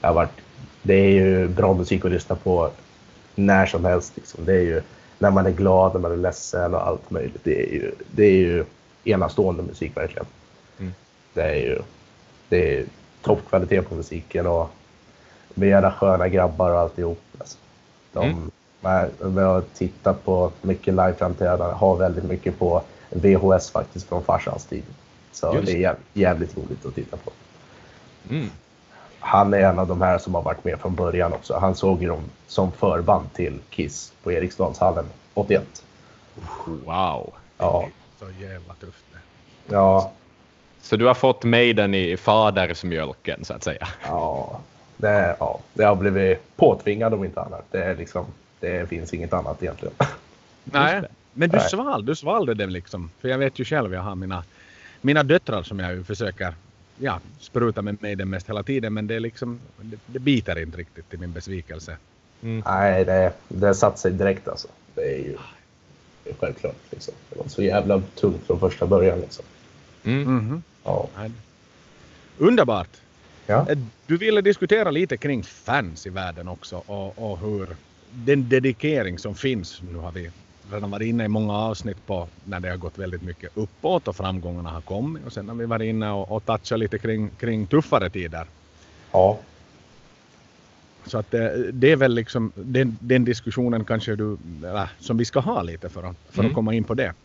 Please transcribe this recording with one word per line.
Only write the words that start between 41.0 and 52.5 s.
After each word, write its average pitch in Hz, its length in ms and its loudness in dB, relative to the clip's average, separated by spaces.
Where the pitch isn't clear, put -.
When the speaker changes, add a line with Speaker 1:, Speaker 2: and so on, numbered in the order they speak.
Speaker 2:
har 127 80 8
fått 131 300 2
Maiden 117 500 4
i 92 240 0
fadersmjölken, 87 1300 0
så - 80 -10
att - 100 -12
säga? - 240 -6
Speaker 1:
Ja. 78 560 -6
Det, 104 420 2
ja. - 200 -4
Det 104 100 2
har 104 120 6
blivit 95 600 0
påtvingad 113 560 4
om 98 120 -4
inte 90 160 -8
annat. 92 300 -12
Det 92 120 -4
är 92 120 -2
liksom, 85 300 -8
det 87 300 -4
finns 82 240 -8
inget 85 200 -6
annat 87 300 -4
egentligen. - 300 -8
Speaker 3:
Nej, 143 320 0
Speaker 2:
Just 202 120 -4
det. - 60 -20
Speaker 3:
men 165 160 0
du 160 80 4
Speaker 1:
Nej. 90 120 2
Speaker 3:
sval-, 196 360 -4
du 151 100 -2
svalde 156 380 -2